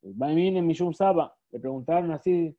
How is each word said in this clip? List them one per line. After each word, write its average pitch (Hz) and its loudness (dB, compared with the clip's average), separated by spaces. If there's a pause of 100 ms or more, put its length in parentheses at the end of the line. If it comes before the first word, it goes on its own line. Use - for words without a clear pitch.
Baimin 151 0
en 170 2
Mishum 165 0
Saba, 175 0 (140)
le 120 -10
preguntaron 135 -2
así 165 0